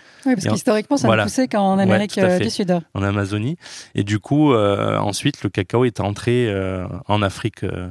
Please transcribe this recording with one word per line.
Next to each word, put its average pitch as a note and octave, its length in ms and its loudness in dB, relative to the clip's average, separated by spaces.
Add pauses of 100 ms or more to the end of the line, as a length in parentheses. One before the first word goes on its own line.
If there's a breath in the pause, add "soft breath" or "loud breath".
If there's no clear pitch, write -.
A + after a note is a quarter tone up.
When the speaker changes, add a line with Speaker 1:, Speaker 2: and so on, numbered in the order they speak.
(240 soft breath)
Speaker 1:
Oui, C4 100 2
parce F#3+ 120 -2
Speaker 2:
Et - 20 0
en - 40 2
Speaker 1:
qu'historiquement, G#3+ 440 0
ça - 120 0
Speaker 2:
Voilà. A2 160 4
Speaker 1:
ne G#3 40 -2
poussait B3+ 200 0
qu'en G3 280 2
Speaker 2:
Ouais, G3 60 2
Speaker 1:
Amérique, G3+ 300 2
Speaker 2:
tout G#3 80 -2
à F#3+ 40 4
Speaker 1:
euh, F3+ 140 4
Speaker 2:
fait. G#3 60 0
Speaker 1:
du A3 60 -2
Sud. F3+ 300 0 (140)
Speaker 2:
En G2 80 -2
Amazonie. G#2 540 0 (400 loud breath)
Et G#2+ 80 0
du G#2 160 -2
coup, D3 320 2
euh, G#2+ 460 2
ensuite, G#2 440 -4
le - 80 -2
cacao A2+ 340 0
est A#2+ 140 -2
entré, A#2 500 0
euh, F#2+ 380 -4 (200)
en G#2 140 2
Afrique, G2+ 440 -2
euh, F2+ 260 -6